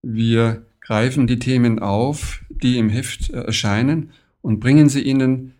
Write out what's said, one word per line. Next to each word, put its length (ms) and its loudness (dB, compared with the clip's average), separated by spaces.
Wir 640 0
greifen 460 0
die 100 0
Themen 420 0
auf, 720 -4
die 280 -2
im 120 2
Heft, 400 -4
äh, 120 -6
erscheinen 720 -2
und 180 -2
bringen 300 6
sie 120 0
Ihnen 580 -2